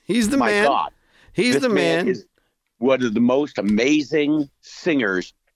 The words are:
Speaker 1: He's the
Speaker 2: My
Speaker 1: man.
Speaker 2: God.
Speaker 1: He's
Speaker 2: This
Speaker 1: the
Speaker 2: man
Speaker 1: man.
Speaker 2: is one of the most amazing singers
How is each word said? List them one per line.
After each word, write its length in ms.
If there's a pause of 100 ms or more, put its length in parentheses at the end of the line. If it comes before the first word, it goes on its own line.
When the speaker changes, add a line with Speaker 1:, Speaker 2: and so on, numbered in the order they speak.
Speaker 1:
He's 240
the 80
Speaker 2:
My 140
Speaker 1:
man. 160
Speaker 2:
God. 240 (420)
Speaker 1:
He's 220
Speaker 2:
This 80
Speaker 1:
the 60
Speaker 2:
man 380
Speaker 1:
man. 20
Speaker 2:
is 160 (540)
one 260
of 80
the 80
most 380
amazing 880 (140)
singers 720 (220)